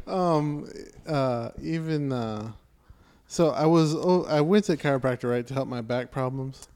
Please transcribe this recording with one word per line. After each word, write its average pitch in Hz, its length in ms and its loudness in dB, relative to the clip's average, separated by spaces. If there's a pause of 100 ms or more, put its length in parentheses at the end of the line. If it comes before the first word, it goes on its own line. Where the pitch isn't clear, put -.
Um, 160 640 0 (380)
uh, 127 420 0 (140)
even, 160 500 -2
uh, 110 380 -4 (760)
so 165 240 2
I 147 140 0
was, 160 300 6
oh, 180 300 2
I 147 160 2
went 190 240 4
to 180 80 2
a 143 40 0
chiropractor, 127 540 0
right, 120 160 -2
to 135 60 -10
help 131 140 -2
my 123 140 -6
back 123 300 -4
problems. 131 640 -6